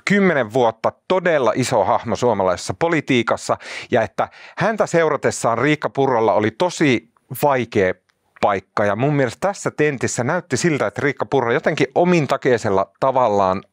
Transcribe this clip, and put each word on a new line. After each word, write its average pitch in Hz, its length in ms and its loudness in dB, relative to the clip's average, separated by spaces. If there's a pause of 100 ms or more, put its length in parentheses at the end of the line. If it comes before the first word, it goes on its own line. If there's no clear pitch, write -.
kymmenen 165 480 2
vuotta 117 380 0 (160)
todella 170 480 2
iso 117 280 0
hahmo 107 320 0
suomalaisessa 98 640 0
politiikassa, 123 760 0 (340)
ja 117 100 2
että 110 260 -4 (300)
häntä 202 280 -2
seuratessaan 135 720 0
Riikka 147 320 0
Purralla 117 440 0
oli 107 180 2
tosi 156 580 0 (340)
vaikea 113 500 0 (480)
paikka. 104 440 -2
Ja 101 100 0
mun 139 200 0
mielestä 139 320 -2
tässä 185 240 -6
tentissä 131 520 -2
näytti 151 340 -4
siltä, 135 300 0
että 117 140 -6
Riikka 131 240 -4
Purra 120 280 0
jotenkin 147 420 0
omintakeisella 131 1040 0
tavallaan 104 640 0 (120)